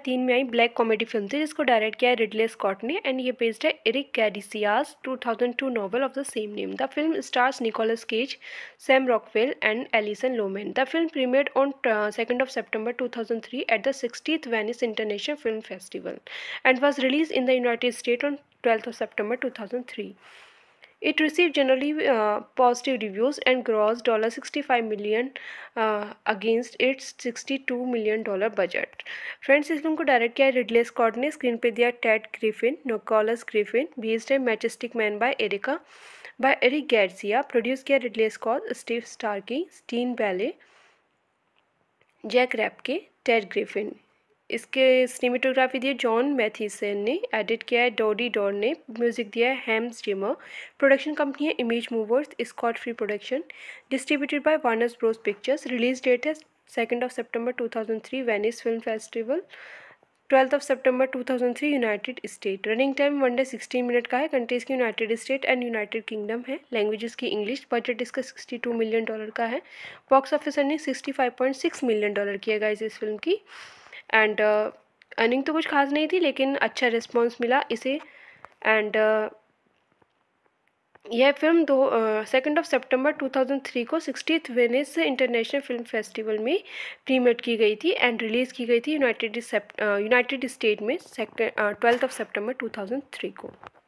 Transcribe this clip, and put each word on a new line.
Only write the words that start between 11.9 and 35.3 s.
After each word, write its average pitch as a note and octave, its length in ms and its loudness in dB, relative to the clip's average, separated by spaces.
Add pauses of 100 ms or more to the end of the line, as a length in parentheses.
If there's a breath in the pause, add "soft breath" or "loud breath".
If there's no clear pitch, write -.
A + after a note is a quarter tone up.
second B3 280 0
of - 100 -8
September A3+ 460 -4
two A#3+ 160 -4
thousand A3+ 300 -4
three B3+ 140 -6 (140)
at G3+ 120 0
the C4+ 120 -2
sixtieth D4+ 560 -4
Venice A3+ 340 -2
International G#3+ 540 -4
Film A3 260 -2
Festival - 500 -10 (440 loud breath)
and C4 220 6
was C#4 200 2
released D4+ 340 2
in B3+ 40 0
the B3+ 160 4
United A#3+ 420 0
States B3 300 0
on C#4+ 100 -12 (200)
twelfth A3+ 300 2
of - 120 -6
September A3 400 -4
two B3 160 -6
thousand A#3+ 340 -8
three। G3 180 -8 (880 loud breath)
It D4+ 200 2
received D#4 340 4
generally, C#4+ 580 2
uh, G#3+ 280 2 (180)
positive B3 420 4
reviews A3 360 0 (120)
and B3+ 180 2
grossed A3 400 2
dollar A3+ 220 4
sixty-five B3+ 580 -2
million, G#3+ 420 -2 (480 loud breath)
uh, G#3+ 300 0 (240)
against A3+ 440 0 (120)
its C4 260 -2 (120)
sixty-two B3+ 600 -4
million A3 440 -2
dollar G3+ 280 0
budget। - 480 -4 (400 loud breath)
फ्रेंड्स, C#4+ 260 4
इस D4 100 -2
फिल्म D#4 140 -2
को E4 140 -2
डायरेक्ट A#3 260 4
किया C4+ 120 6
है C4+ 60 4
रिडले A#3 300 4
स्कॉट A3+ 340 0
ने, C4+ 140 0
स्क्रीन A#3+ 260 -2
पे A#3 200 2
दिया A#3+ 120 4 (140)
टेड A3 220 2 (140)
ग्रिफिन, A3+ 380 0 (100)
निकोलस A3 640 0
ग्रिफिन, A3+ 360 0 (120)
based A3+ 320 -2
है C#4 80 4
मैजेस्टिक A#3 560 -2
मैन G#3+ 240 0
by B3 120 2 (100)